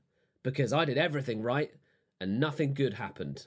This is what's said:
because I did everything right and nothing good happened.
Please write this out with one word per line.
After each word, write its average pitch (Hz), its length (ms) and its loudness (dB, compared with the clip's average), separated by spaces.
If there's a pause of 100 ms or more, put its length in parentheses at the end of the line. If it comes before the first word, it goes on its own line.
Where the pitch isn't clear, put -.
(420)
because 131 320 0
I 156 120 4
did 139 120 0
everything 139 460 0
right 131 260 0 (500)
and 98 200 0
nothing 143 340 2
good 135 220 0
happened. 90 520 -8